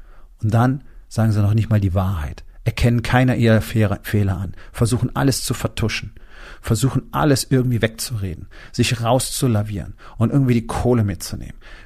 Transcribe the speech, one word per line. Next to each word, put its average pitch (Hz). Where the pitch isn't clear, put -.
Und 110
dann 127
sagen 113
sie 104
noch 101
nicht 113
mal 107
die 95
Wahrheit, 92
erkennen 120
keiner 127
ihrer 110
Fehler, 107
Fehler 101
an, 92
versuchen 117
alles 135
zu -
vertuschen, -
versuchen 127
alles 139
irgendwie 123
wegzureden, 104
sich 117
rauszulavieren 110
und 117
irgendwie 135
die 113
Kohle 120
mitzunehmen, -